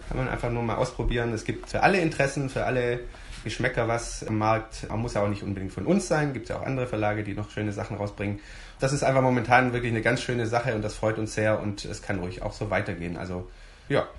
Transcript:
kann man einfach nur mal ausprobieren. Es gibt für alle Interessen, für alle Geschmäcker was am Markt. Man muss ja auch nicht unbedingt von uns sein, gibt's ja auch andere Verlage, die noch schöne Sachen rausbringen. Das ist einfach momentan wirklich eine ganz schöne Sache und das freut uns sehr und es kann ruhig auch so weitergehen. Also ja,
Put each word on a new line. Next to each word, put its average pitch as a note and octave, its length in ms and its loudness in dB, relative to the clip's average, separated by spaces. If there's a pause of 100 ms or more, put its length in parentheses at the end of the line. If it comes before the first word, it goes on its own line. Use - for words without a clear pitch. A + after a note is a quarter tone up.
kann B2+ 100 -4
man B2+ 120 0
einfach A#2 220 -2
nur A#2+ 100 -2
mal A2+ 140 0
ausprobieren. A#2+ 580 0
Es G#2+ 100 -4
gibt - 240 -4
für - 140 0
alle F#3+ 180 6
Interessen, C#3+ 500 2
für A2+ 160 -2
alle A#2+ 340 2 (460)
Geschmäcker A2+ 420 0
was - 400 -2
am G#2+ 120 0
Markt. A2 500 0
Man G#2+ 100 -2
muss A#2 140 -4
ja G#2 100 2
auch G#2 60 2
nicht G2+ 140 -4
unbedingt F#2+ 280 -4
von - 140 -6
uns F#3 220 2
sein, D3 260 2
gibt's - 160 -8
ja B2+ 80 -4
auch - 80 -8
andere C3 220 -2
Verlage, G#2+ 360 0
die G2+ 120 -6
noch G#2 160 -6
schöne G#2+ 200 -2
Sachen G2+ 240 -6
rausbringen. G#2 440 -4 (400)
Das C3+ 120 2
ist C#3+ 120 0
einfach C3 180 6
momentan B2 500 6
wirklich A#2+ 200 0
eine A2+ 100 2
ganz A#2 200 2
schöne A#2+ 260 0
Sache A2+ 280 2
und A2 60 0
das G#2+ 140 -4
freut A2 240 0
uns A2 160 -4
sehr G#2+ 260 4
und G2+ 240 -4
es G2 160 -8
kann G2+ 180 -2
ruhig F2+ 220 -6
auch G#2+ 120 -4
so G#2 180 -4
weitergehen. F2 460 -2
Also F2+ 300 -6 (400)
ja, - 200 2 (120)